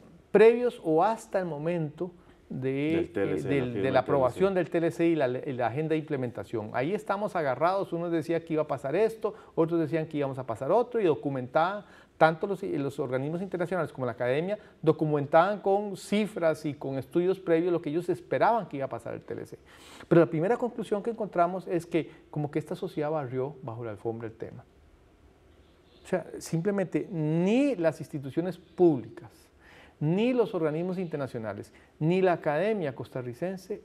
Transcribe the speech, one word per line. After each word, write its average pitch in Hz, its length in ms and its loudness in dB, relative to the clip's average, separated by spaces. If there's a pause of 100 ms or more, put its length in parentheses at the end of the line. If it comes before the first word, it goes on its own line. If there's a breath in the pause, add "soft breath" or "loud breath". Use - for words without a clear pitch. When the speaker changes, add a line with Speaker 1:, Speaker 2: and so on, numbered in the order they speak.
(320)
Speaker 1:
previos 233 520 6
o 160 200 4
hasta 220 340 0
el 185 80 -2
momento 160 640 -4 (380 loud breath)
de, 139 460 -2
Speaker 2:
Del 170 180 -2
T 98 100 0
L 95 160 0
C, - 80 -6
Speaker 1:
eh, - 20 0
Speaker 2:
la - 0 -
Speaker 1:
del, 139 120 2
Speaker 2:
firma - 0 -
Speaker 1:
de - 0 -
la - 0 -
Speaker 2:
del 123 120 -4
T 104 140 0
L 135 40 0
C. 131 60 4
Speaker 1:
aprobación 139 580 2
del 175 140 0
T 175 100 0
L 160 120 2
C 170 160 0
y 170 80 2
la, 143 120 2
y 131 260 -4
la 120 140 0
agenda 151 260 -2
de 156 60 2
implementación. 117 760 -6
Ahí 135 200 -2
estamos 208 420 -2
agarrados, 165 580 0
unos 170 180 -4
decían 165 300 0
que 165 120 -6
iba 151 100 2
a 151 40 -14
pasar 139 280 -4
esto, 220 400 0 (200 loud breath)
otros 165 240 2
decían 156 280 0
que 151 100 -6
íbamos 135 220 -2
a 131 60 -8
pasar 131 260 -4
otro, 233 280 2
y 214 40 0
documentaban 156 800 0 (320 loud breath)
tanto 160 280 6
los, 202 160 -4
los 151 380 -2
organismos 139 420 -2
internacionales 180 500 -2
como 131 140 -6
la 120 60 -2
academia, 147 480 -2 (200 loud breath)
documentaban 156 800 4
con 202 380 0
cifras 170 680 0
y 143 100 -4
con 135 240 -6
estudios 175 400 0
previos 175 320 2
lo 165 100 0
que 151 80 -6
ellos 170 200 -2
esperaban 175 580 0
que 147 100 -10
iba 135 80 -4
a 127 40 -6
pasar 117 260 -10
el - 60 -10
T - 120 -10
L 110 120 -10
C. - 120 -16 (520 loud breath)
Pero 165 100 8
la 160 100 6
primera 185 280 0
conclusión 220 440 -4
que 214 80 -6
encontramos 185 580 -2
es 165 180 -2
que 156 260 -2 (180 loud breath)
como 147 220 -4
que 156 80 -4
esta 170 160 -8
sociedad 156 340 -4
barrió 135 540 -4
bajo 117 220 -10
la 113 60 -8
alfombra 113 360 -6
el 107 60 -12
tema. 113 320 -14 (1400)
O - 40 -20
sea, 170 200 -2 (100)
simplemente 165 720 -2
ni 185 680 2
las 165 240 0
instituciones 156 560 -6
públicas, - 760 2 (680 loud breath)
ni 196 340 2
los 240 200 2
organismos 170 460 -2
internacionales, 123 760 -6 (260 loud breath)
ni 175 220 2
la 185 120 6
academia 160 640 0
costarricense 170 880 -8